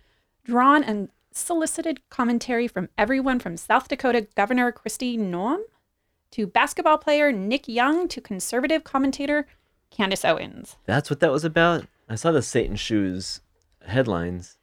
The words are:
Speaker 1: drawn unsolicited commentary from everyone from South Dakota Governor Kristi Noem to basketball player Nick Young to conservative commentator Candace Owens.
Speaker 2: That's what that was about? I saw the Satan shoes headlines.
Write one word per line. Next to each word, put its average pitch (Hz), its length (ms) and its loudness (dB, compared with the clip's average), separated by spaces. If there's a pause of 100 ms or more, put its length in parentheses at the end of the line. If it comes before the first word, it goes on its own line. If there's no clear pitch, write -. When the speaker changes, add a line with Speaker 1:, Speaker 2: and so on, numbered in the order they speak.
(440)
Speaker 1:
drawn 269 400 4
unsolicited 311 1200 -4
commentary 240 600 -2
from 185 280 -6
everyone 254 440 0
from 170 160 -8
South 233 320 0
Dakota 240 380 0 (100)
Governor 247 360 2
Kristi 240 460 -6
Noem 208 440 -2 (680)
to 214 160 -4
basketball 311 520 2
player 294 340 2
Nick 214 360 -2
Young 285 400 0
to 254 120 -10
conservative 254 640 -2
commentator 277 600 -2 (440)
Candace 190 340 0
Owens. - 520 -4 (100)
Speaker 2:
That's 127 240 0
what 143 100 -4
that - 120 4
was 151 120 0
about? 165 400 2 (240)
I 110 60 -6
saw 160 160 0
the 151 120 4
Satan 110 340 -2
shoes 95 640 -2 (460)
headlines. 90 760 -2